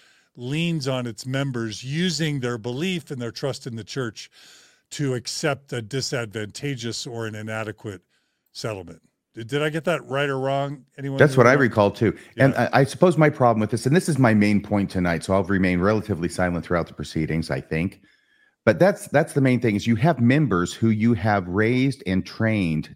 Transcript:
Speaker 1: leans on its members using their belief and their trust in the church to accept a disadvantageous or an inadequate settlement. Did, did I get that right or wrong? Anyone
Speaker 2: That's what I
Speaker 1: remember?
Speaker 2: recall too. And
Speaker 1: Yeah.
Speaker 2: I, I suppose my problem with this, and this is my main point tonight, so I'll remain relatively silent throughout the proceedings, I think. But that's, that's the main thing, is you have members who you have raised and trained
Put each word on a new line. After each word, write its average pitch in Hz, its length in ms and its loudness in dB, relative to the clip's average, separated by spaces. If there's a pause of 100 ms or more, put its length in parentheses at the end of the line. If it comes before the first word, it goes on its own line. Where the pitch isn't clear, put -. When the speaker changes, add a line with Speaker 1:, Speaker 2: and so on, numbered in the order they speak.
(360)
Speaker 1:
leans 147 520 -4
on 127 200 -2
its 113 180 -12
members 123 580 -4
using 156 560 -2
their 120 180 -4
belief 139 540 -6
and 131 100 -10
their 117 100 -6
trust - 360 -8
in 117 80 -10
the 110 80 -12
church 117 460 -10 (640)
to 139 240 -4
accept 139 580 -4
a 120 80 -6
disadvantageous 117 1200 -8
or 117 220 -8
an 107 80 -10
inadequate 107 640 -10 (500)
settlement. 92 500 -10 (320)
Did, 113 140 -14
did 143 160 -4
I 151 60 0
get 156 160 -6
that 151 220 -2
right 139 220 -2
or 135 100 -4
wrong? 139 460 -4 (120)
Anyone 139 200 -6
Speaker 2:
That's 135 200 6
what 120 100 8
I 123 60 8
Speaker 1:
remember? 143 100 4
Speaker 2:
recall 104 280 4
too. 101 240 0 (220)
And 131 160 4
Speaker 1:
Yeah. 117 180 0
Speaker 2:
I, 131 100 4
I - 20 4
suppose 160 340 2
my 151 120 6
problem 120 320 4
with 107 100 -2
this, 110 140 -4
and 135 100 2
this 180 140 2
is 147 100 0
my 120 140 6
main 104 280 4
point 101 280 0
tonight, 87 340 -2
so 95 100 0
I'll 95 100 2
remain 92 360 2
relatively 92 500 0
silent 87 360 -2
throughout 85 220 -2
the - 60 -20
proceedings, 80 580 -4
I 67 100 -2
think. 82 400 -4 (640)
But 135 160 4
that's, 196 280 2
that's 151 260 0
the 147 80 2
main 127 180 4
thing, 110 160 2
is 104 120 -4
you 117 80 2
have 139 240 2
members 117 540 2
who 113 160 0
you 110 260 2
have 101 320 0
raised 123 580 0
and 92 200 0
trained 95 720 -2